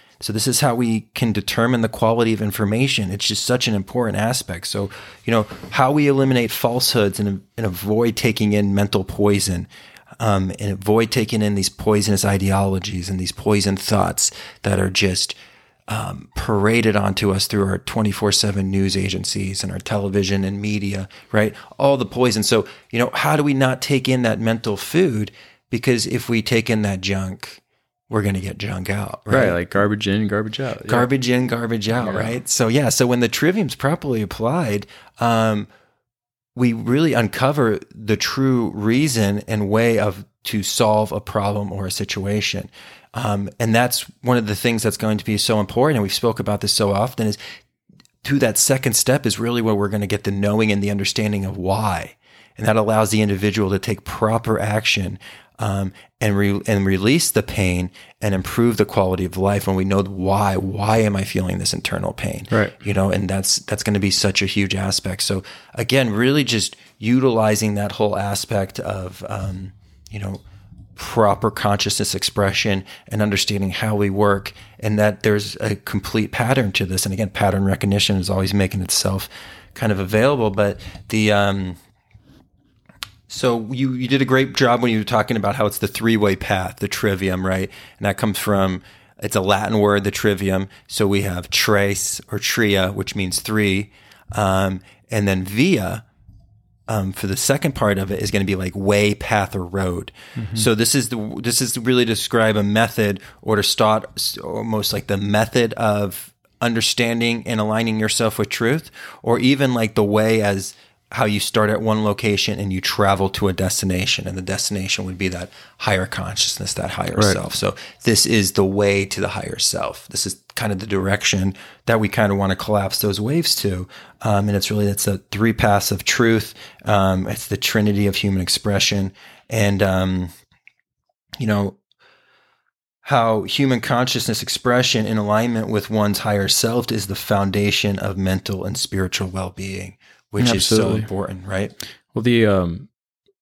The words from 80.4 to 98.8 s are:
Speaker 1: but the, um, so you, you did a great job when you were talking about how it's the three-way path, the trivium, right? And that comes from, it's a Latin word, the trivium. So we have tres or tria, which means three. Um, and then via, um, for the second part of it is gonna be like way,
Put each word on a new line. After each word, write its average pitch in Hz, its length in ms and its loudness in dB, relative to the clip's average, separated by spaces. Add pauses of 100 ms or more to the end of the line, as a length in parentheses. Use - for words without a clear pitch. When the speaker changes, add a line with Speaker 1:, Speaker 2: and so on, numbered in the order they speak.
Speaker 1:
but 101 280 0 (300)
the, 107 240 2
um, 98 440 0 (1500)
so 117 400 -2
you, 131 220 0
you 127 160 -4
did 135 140 2
a - 20 0
great 131 300 2
job 120 260 4
when 120 100 2
you 110 80 2
were 107 60 0
talking 113 320 0
about 101 180 0
how 107 120 2
it's - 140 -4
the 104 60 0
three-way 107 480 2
path, 92 440 -2
the - 100 -2
trivium, 92 580 0
right? 95 240 -2 (280)
And 104 80 -2
that 98 100 0
comes 107 220 -2
from, 95 440 0 (400)
it's - 140 -2
a 98 60 2
Latin 104 380 2
word, 101 240 4
the 101 60 -2
trivium. 95 580 0 (180)
So - 200 0
we 98 160 2
have 90 280 -6
tres 101 720 0 (100)
or 107 60 -2
tria, 98 520 2
which 98 240 -6
means 95 260 -2
three. 104 520 0 (400)
Um, 95 480 0 (300)
and 101 180 0
then 95 160 0
via, 107 640 0 (800)
um, 98 240 -2
for - 140 -6
the 95 100 -2
second 151 380 0
part 101 240 2
of 95 120 -4
it 101 120 -4
is - 80 -4
gonna 98 160 0
be 95 100 0
like 90 180 -4
way, 101 400 4